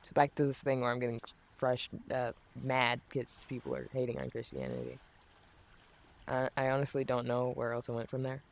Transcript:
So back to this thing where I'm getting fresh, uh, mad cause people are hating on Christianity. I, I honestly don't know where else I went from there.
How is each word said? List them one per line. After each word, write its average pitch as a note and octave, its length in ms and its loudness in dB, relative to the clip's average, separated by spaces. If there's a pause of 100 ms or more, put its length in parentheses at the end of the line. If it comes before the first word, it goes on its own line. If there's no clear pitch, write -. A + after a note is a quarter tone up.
So - 120 -18
back C#3+ 220 6
to D3 100 4
this C#3 160 0
thing C3+ 200 2
where B2 100 2
I'm B2 80 2
getting A#2+ 200 0 (380)
fresh, B2+ 320 2 (220)
uh, B2 200 0 (300)
mad B2+ 380 4 (140)
cause - 340 -4
people - 280 -4
are C3 180 -4
hating B2 260 0
on C2 100 -2
Christianity. B1+ 720 -6 (1300)
I, C3 300 2
I C3 120 2
honestly C#3 340 2
don't B2 240 0
know B2 280 2
where A#2+ 180 -2
else A#2+ 160 -4
I A#2+ 40 -2
went A#2 160 -2
from C3 140 -4
there. C3 180 -4 (100)